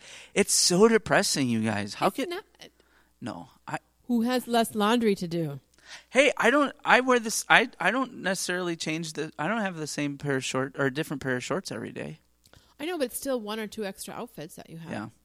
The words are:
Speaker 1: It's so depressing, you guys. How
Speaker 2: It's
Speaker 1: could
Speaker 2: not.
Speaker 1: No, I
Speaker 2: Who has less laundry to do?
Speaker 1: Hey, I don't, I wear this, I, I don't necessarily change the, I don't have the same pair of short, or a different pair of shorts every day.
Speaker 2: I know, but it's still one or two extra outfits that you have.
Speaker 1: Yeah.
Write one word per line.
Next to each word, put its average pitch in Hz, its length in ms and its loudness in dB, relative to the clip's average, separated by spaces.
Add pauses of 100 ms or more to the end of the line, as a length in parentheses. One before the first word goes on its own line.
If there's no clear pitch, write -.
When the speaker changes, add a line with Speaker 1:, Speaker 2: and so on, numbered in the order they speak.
(340)
Speaker 1:
It's - 200 2
so 185 340 6
depressing, 165 640 4
you 113 120 2
guys. 104 340 -2
How - 120 2
Speaker 2:
It's - 80 -4
Speaker 1:
could 277 140 -4
Speaker 2:
not. 359 140 -6 (800)
Speaker 1:
No, 90 260 -10 (180)
I - 100 -4 (300)
Speaker 2:
Who 233 160 2
has 247 240 0
less 233 280 2
laundry 220 400 4
to 180 120 -4
do? 160 320 -4 (500)
Speaker 1:
Hey, 269 260 6
I 208 140 4
don't, 277 340 2
I 208 180 4
wear 254 180 4
this, 220 280 -4
I, 202 220 6 (100)
I 180 120 2
don't 254 320 -4
necessarily 180 520 -2
change 160 380 -4
the, 156 240 -6
I 147 100 -2
don't 226 140 -2
have 190 160 -4
the 156 80 -6
same 143 320 -4
pair 143 200 0
of 127 60 -4
short, 131 360 -2
or 139 80 4
a 131 60 -2
different 151 280 -4
pair 131 140 0
of 123 80 -4
shorts 170 280 -4
every 110 200 -6
day. 147 260 -10 (640)
Speaker 2:
I 294 60 -8
know, 349 120 -4
but 285 80 -2
it's - 120 -6
still 262 220 -4
one 214 200 -8
or 214 80 -6
two 208 180 -8
extra 190 300 -10
outfits 170 400 -14
that - 160 -18
you 160 60 -14
have. 165 140 -14
Speaker 1:
Yeah. 110 160 -8 (160)